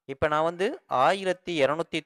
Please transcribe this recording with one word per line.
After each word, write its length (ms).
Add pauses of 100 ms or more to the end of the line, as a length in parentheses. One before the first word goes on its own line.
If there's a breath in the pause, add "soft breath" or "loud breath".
இப்ப 240
நான் 140
வந்து 440
ஆயிரத்தி 760
இருநூத்தி 440